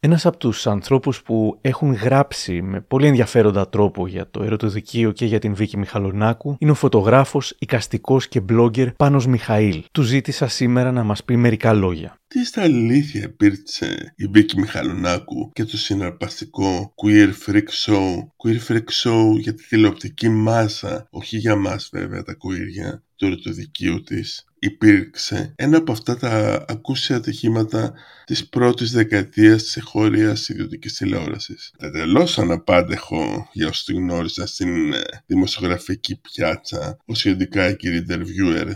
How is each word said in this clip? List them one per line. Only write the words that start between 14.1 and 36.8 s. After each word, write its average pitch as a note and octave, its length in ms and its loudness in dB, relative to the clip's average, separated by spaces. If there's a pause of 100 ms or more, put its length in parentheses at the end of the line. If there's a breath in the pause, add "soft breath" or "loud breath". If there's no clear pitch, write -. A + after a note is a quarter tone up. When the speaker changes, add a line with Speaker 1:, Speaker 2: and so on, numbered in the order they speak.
Speaker 2:
η G2 100 -8
Βίκη G2+ 340 4
Μιχαλονάκου F2 920 -4
και A2+ 120 -6
το A2 120 -10
συναρπαστικό F#2 1300 -4
queer G#2 260 8 (180)
freak G#2 220 0 (180)
show, F#2+ 300 2 (280)
queer A2+ 140 0 (100)
freak A2+ 200 0 (160)
show A2 340 4
για G#2+ 160 -4
τη - 120 -20
τηλεοπτική A2 600 0
μάζα, A2 840 0
όχι F2+ 260 -12
για G#2+ 200 0
μας F#2+ 360 -4
βέβαια F#2 300 -8
τα F#2+ 140 -14
queerια, F#2+ 680 -10 (140)
του - 100 -2
ερωτοδικείου - 760 -6
της, - 420 -10 (140)
υπήρξε - 1000 0
ένα D3+ 200 4
από D#3+ 160 2
αυτά A#2+ 240 -4
τα G#2+ 520 0
ακούσια B2+ 480 -4
ατυχήματα A2+ 760 -2 (320 loud breath)
της - 240 -6
πρώτης A#2+ 440 2
δεκαετίας G#2+ 680 4
της - 140 -8
εγχώριας G#2+ 720 0
ιδιωτικής - 480 -10
τηλεόρασης. - 800 -8 (180)
Τελώς E2 460 0
αναπάντεχο F2 1120 0
για D#2+ 160 -4
όσους - 160 -8
τη F#2+ 100 -6
γνώριζαν F2 520 -4
στην, E2+ 460 -2
ε, C2+ 100 -4 (240)
δημοσιογραφική F#2 920 -2
πιάτσα, - 840 -6